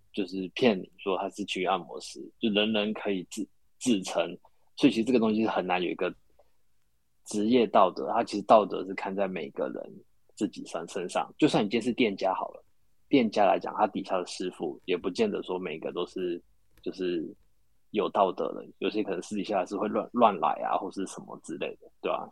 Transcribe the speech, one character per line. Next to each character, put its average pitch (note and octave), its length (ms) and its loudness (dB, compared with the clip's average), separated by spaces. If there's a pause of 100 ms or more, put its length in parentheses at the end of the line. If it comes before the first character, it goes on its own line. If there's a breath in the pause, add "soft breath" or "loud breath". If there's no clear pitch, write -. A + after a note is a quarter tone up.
(120)
就 G2 140 -2
是 F#2 220 -6
骗 A2 300 4
你 - 200 -10
说 F#2+ 180 -2
他 F#2+ 140 -4
是 G#2 160 -10
情 F#2+ 160 -4
欲 - 20 0
按 F2+ 160 2
摩 B1 220 -12
师， - 180 -14 (180)
就 A#3+ 120 0
人 G#3 240 2
人 G#3+ 180 0
可 G#3+ 180 -4
以 F#3 200 -2
自-， - 180 -6 (320)
自 G#2 220 2
称， F2 340 -2 (400)
所 D3 100 6
以 A#2 60 6
其 A2+ 80 0
实 G#2+ 40 0
这 B2 100 2
个 B2 40 6
东 A2 160 4
西 A2 80 2
是 G#2+ 60 2
很 F#2 180 0
难 F2+ 160 0
有 E2+ 80 -2
一 E2 40 -4
个 F2 200 -4 (1120)
职 G#2+ 220 -2
业 A#2 200 6
道 G2 240 6
德， C#2 220 -6
它 A2+ 100 2
其 G#2 140 -6
实 G2 60 -2
道 G#2+ 240 8
德 F2 180 -4
是 F#2+ 100 -8
看 F#2+ 200 -6
在 G2 120 0
每 E2+ 240 -6
个 D2 200 -2
人 G1+ 220 -10 (440)
自 G#2 100 -2
己 - 200 -12
身-， E2+ 220 -8
身 F#2 200 -6
上。 - 300 -4
就 D3+ 100 6
算 C3 160 2
你 G2 60 -2
今 A#2 100 0
天 - 20 -2
是 B2 120 0
店 G#2+ 200 2
家 F#2 200 0
好 - 140 -4
了， - 140 -16 (460)
店 A#2+ 220 6
家 G#2 160 4
来 F2+ 120 6
讲， E2 180 -6
他 G#2+ 100 4
底 F#2+ 180 -6
下 F#2+ 140 -2
的 F2 80 -4
师 F#2 240 -6
傅 D2+ 340 -6
也 F2+ 100 0
不 F2 140 -2
见 G#2 220 0
得 F#2 120 -4
说 F#2 160 -6
每 D#2+ 200 -6
个 - 140 -6
都 F2+ 140 -4
是 F2+ 360 -6 (400)
就 F2+ 100 -6
是 F2 340 -4 (640)
有 G#2+ 180 0
道 F#2+ 240 4
德 - 220 -2
的， G1+ 120 -12 (120)
有 F#2+ 100 -2
些 G#2+ 140 0
可 G2 80 -6
能 F2+ 120 -2
私 - 120 -10
底 G2 100 -4
下 F#2+ 220 0
是 G2+ 100 -6
会 G#2 120 -2
乱， G#2+ 240 -2
乱 A2 260 4
来 D#2 100 2 (160)
啊， - 140 0
或 F#2+ 120 -6
是 F#2+ 160 -6
什 - 140 -14
么 - 220 -14
之 - 160 -10
类 - 220 -6
的， - 100 -20 (100)
对 - 100 -2
吧？ - 220 -4